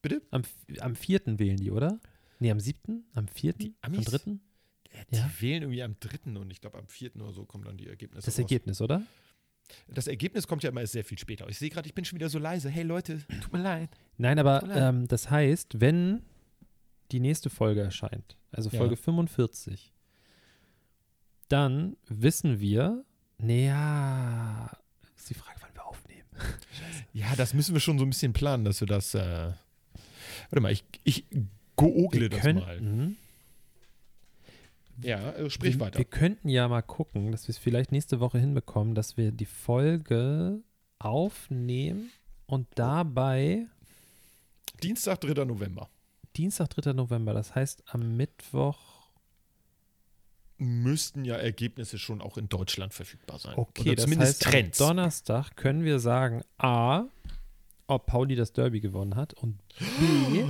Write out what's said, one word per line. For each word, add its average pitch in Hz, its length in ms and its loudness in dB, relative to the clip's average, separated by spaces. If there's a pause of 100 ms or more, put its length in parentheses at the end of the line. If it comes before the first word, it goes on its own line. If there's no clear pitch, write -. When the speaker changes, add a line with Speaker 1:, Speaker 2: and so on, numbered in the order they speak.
Speaker 1:
Bitte? 277 280 -2
Speaker 2:
Am, 131 120 -2
f-, - 380 -14
am 123 140 -4
vierten 120 460 -2
wählen 98 160 2
die, 98 160 -2
oder? 156 260 0 (400)
Nee, 120 140 2
am 104 80 2
siebten? 214 440 -6 (100)
Am 107 120 -2
vierten? - 320 -4
Speaker 1:
Die 214 220 -8
Speaker 2:
Am 135 140 -6
Speaker 1:
Amis? 190 120 0
Speaker 2:
dritten? 196 340 -4 (520)
Speaker 1:
Ja, - 80 -20 (100)
die 117 60 0
Speaker 2:
Ja. 123 140 0 (100)
Speaker 1:
wählen 147 220 -2
irgendwie 127 200 -6
am 110 160 -8
dritten 117 380 -10
und 98 160 -10
ich - 80 -18
glaub, - 160 -16
am 98 100 -18
vierten 117 360 -16
oder 104 100 -12
so 95 120 -14
kommen 101 200 -16
dann 101 120 -14
die 95 120 -16
Ergebnisse - 380 -16
Speaker 2:
Das - 80 -4
Speaker 1:
raus. - 40 -2
Speaker 2:
Ergebnis, 117 420 -2
oder? 143 220 0 (880)
Speaker 1:
Das - 180 -8
Ergebnis 151 400 -4
kommt 156 160 -4
ja 143 80 -2
immer 123 120 -6
erst 107 100 -6
sehr 113 120 -4
viel - 140 -12
später. - 300 -12
Ich - 100 -10
sehe 151 120 -6
grad, 156 160 -10
ich 147 80 -16
bin 180 100 -8
schon 180 140 -10
wieder 156 100 -4
so 151 100 -4
leise. 156 300 -4
Hey 160 160 -4
Leute, 165 360 -4 (220)
tut - 100 -10
mir 175 100 -2
leid. 165 280 -4 (260)
Speaker 2:
Nein, 127 220 4
aber, 139 220 6
Speaker 1:
Tut 185 80 -6
mir 196 60 -6
leid. 131 200 4
Speaker 2:
ähm, 123 140 0
das 117 220 0
heißt, 143 500 2
wenn 175 420 4 (880)
die 127 100 0
nächste 143 300 2
Folge 107 300 2
erscheint, 104 560 -6 (140)
also 110 200 -4
Speaker 1:
Ja. 117 80 -2
Speaker 2:
Folge 117 180 2
fünfundvierzig, 156 960 -2 (1600)
dann 143 480 2 (120)
wissen 120 520 2
wir, 135 440 2 (340)
naja, 123 1300 0 (460)
ist - 140 -18
die - 40 -6
Frage, - 260 -18
wann - 140 -20
wir - 120 -16
aufnehmen. - 460 -20
<laughs> - 800 -10
Speaker 1:
Ja, 110 220 0
das 123 180 2
müssen 147 200 2
wir 151 60 6
schon 151 180 2
so 131 80 4
ein 135 40 2
bisschen 127 220 0
planen, 131 320 2
dass 101 160 2
wir 104 80 0
das, 101 260 0
äh, 104 60 2
warte - 1400 -6
mal, 101 120 4
ich, 98 100 0 (220)
ich - 200 0 (520)
google 156 460 6
Speaker 2:
Wir 113 80 2
Speaker 1:
das 101 100 -2
Speaker 2:
könnten 151 240 4
Speaker 1:
mal. 107 480 -4 (1900)
Ja, 117 300 -4
äh, 147 180 -4
sprich 123 240 2
Speaker 2:
wir, 135 60 2
Speaker 1:
weiter. 101 180 -2
Speaker 2:
wir 127 80 2
könnten 170 420 2
ja 123 200 4
mal 120 140 2
gucken, - 500 -2
dass - 160 -6
wir - 20 -4
es - 80 -6
vielleicht 123 340 2
nächste 135 280 0
Woche 123 180 2
hinbekommen, 123 560 2
dass 110 240 -2
wir 110 120 2
die 113 160 -4
Folge 151 1160 0 (360)
aufnehmen 139 1120 -2 (360)
und 135 200 -2 (100)
dabei 135 880 2 (1160)
Speaker 1:
Dienstag, 190 380 -2
dritter 143 240 0
November. 101 460 -6 (460)
Speaker 2:
Dienstag, 170 340 0
dritter 143 240 -2
November, 117 400 0
das 110 200 -4
heißt - 340 -2
am 117 280 -2
Mittwoch - 840 -4 (1600)
Speaker 1:
Müssten 127 640 0
ja 120 100 -4
Ergebnisse 117 640 -4
schon 107 220 -8
auch - 180 -12
in 110 100 -6
Deutschland 95 460 -4
verfügbar - 460 -16
sein. - 160 -12
Speaker 2:
Okay, - 260 -4
Speaker 1:
Oder 143 140 6
Speaker 2:
das 117 80 0
Speaker 1:
zumindest 139 420 4
Speaker 2:
heißt, 135 80 6
Speaker 1:
Trends. 107 260 4
Speaker 2:
am 143 80 8
Donnerstag 165 680 0
können 143 280 2
wir 147 140 2
sagen: 120 440 2 (160)
A, 127 480 2 (840)
ob 135 180 0
Pauli 131 300 2
das 117 160 0
Derby 123 280 2
gewonnen 98 360 -2
hat 143 180 -4
und 110 240 -4 (720)
B 190 200 4